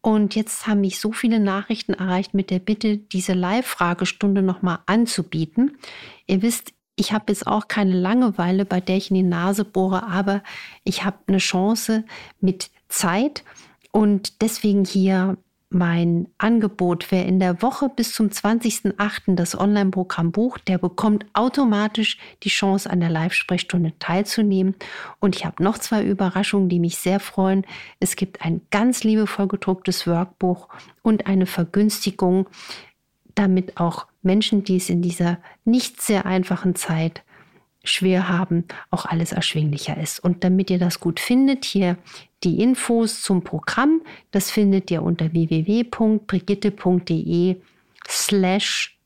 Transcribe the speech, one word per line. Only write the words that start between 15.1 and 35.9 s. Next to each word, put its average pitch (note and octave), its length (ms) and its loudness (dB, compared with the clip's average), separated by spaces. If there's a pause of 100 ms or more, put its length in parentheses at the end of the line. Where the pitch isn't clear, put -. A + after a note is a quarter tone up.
mein E3+ 680 2
Angebot. G3+ 720 0
Wer F#3 140 2
in F#3 160 2
der F3+ 220 0
Woche C4 260 0
bis A#3+ 240 -4
zum G#3+ 180 0
zwanzigsten G#3+ 680 -2
achten G#3 360 0
das E3+ 240 -2
Online-Programm F#3 720 0
bucht, A#3 380 -2
der F#3 80 2
bekommt G3+ 560 0
automatisch G#3+ 880 0 (240)
die G3 80 -4
Chance, G3 400 0
an F3+ 100 2
der E3+ 80 2
Live-Sprechstunde E3 880 -2
teilzunehmen. F#3+ 760 0 (460)
Und F#3+ 160 2
ich - 100 -8
habe E3 160 -4
noch G3+ 160 0
zwei G#3 260 -2
Überraschungen, G3 640 0
die F3 120 2
mich E3+ 180 -2
sehr F#3+ 220 0
freuen. F#3+ 440 0 (340)
Es - 160 -2
gibt - 300 -6
ein E3+ 160 -2 (100)
ganz A#3 340 0
liebevoll G#3+ 440 2
gedrucktes F#3+ 580 -4
Workbuch F3+ 640 -2 (320)
und A3 260 0
eine F#3+ 200 2
Vergünstigung, F#3+ 1000 0 (880)
damit F#3 420 0
auch E3+ 280 -2 (160)
Menschen, G3+ 420 2
die F#3 120 2
es F#3 140 -2
in F3 100 2
dieser F3 380 -2 (260)
nicht A#3+ 380 0